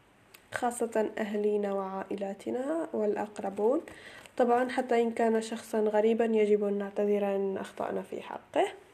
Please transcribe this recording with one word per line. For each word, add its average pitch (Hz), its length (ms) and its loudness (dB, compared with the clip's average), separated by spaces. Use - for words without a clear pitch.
خاصة 233 640 -2
أهلينا 208 560 -2
وعائلاتنا 196 1200 -4
والأقربون. 214 880 0
طبعًا 247 320 4
حتى 247 320 2
إن 233 100 2
كان 226 300 2
شخصًا 226 380 -4
غريبًا 220 460 4
يجب 214 380 4
أن 202 100 2
نعتذر 202 640 0
إن 196 220 0
أخطأنا - 440 -4
في - 200 -8
حقه - 440 -2